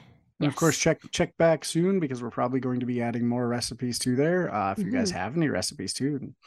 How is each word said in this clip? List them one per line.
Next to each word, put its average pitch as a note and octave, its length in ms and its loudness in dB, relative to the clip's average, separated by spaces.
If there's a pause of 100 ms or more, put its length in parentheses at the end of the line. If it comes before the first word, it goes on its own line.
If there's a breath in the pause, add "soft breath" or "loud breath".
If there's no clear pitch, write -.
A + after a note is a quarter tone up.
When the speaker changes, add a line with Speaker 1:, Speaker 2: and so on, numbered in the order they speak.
(400 loud breath)
Speaker 1:
And D3+ 80 2
of - 80 -4
course, E3 180 4
Speaker 2:
yes. - 80 -2
Speaker 1:
check, - 300 0
check - 240 -2
back E3 280 4
soon F#3 360 2
because B2+ 220 -4
we're A#2 80 -6
probably B2+ 300 0
going B2+ 200 0
to A#2+ 60 -2
be A#2+ 160 -2
adding A#2 260 0
more A#2+ 180 0
recipes A#2+ 540 -4
to B2 160 0
there. E3 360 2
Uh, G2 200 0
if G3 60 -6
you G3 120 -2
guys A#3 200 0
Speaker 2:
Mm-hmm. F3+ 80 -4
Speaker 1:
have A2 180 -4
any E3 120 2
recipes F#2+ 440 -4
too, C#3 280 -2
and, - 140 -12 (120 loud breath)